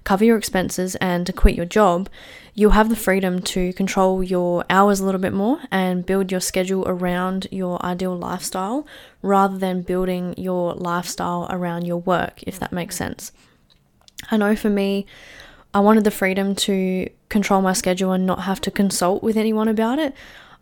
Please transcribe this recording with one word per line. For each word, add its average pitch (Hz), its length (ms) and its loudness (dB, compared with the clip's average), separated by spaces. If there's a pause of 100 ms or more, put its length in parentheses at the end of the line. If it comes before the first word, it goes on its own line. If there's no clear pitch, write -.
cover 196 200 2
your 226 140 6
expenses 185 600 -2
and 180 280 0
to 185 80 -6
quit - 220 4
your 170 100 -4
job, 185 420 2 (460)
you'll 208 180 4
have 214 180 6
the 226 60 2
freedom 190 460 0
to 180 320 -2
control 190 500 0
your 175 460 0
hours 196 300 4
a 190 60 -2
little 190 140 0
bit 190 140 -2
more 220 260 0 (120)
and 180 340 0
build 190 260 0
your 185 80 0
schedule 185 480 -2
around 185 640 -2
your 180 340 -4
ideal 180 320 -4
lifestyle 190 680 -6 (380)
rather 196 340 4
than 185 240 -2
building 180 560 -2
your 180 380 -2
lifestyle 175 720 -4
around 175 360 -4
your 175 120 -4
work, 175 460 -2
if 185 160 -10
that - 120 -6
makes 175 240 -6
sense. - 360 -8 (1000)
I 220 80 2
know 208 180 2
for 208 140 -2
me, 196 380 -2 (640)
I 202 60 2
wanted 208 240 6
the 208 80 2
freedom 196 440 0
to 185 540 -2 (200)
control 202 300 2
my 185 140 2
schedule 185 380 0
and 185 160 2
not 185 140 0
have 190 200 -4
to - 80 -4
consult 190 540 0
with 220 120 0
anyone 220 320 2
about 226 300 0
it. - 160 -2 (480)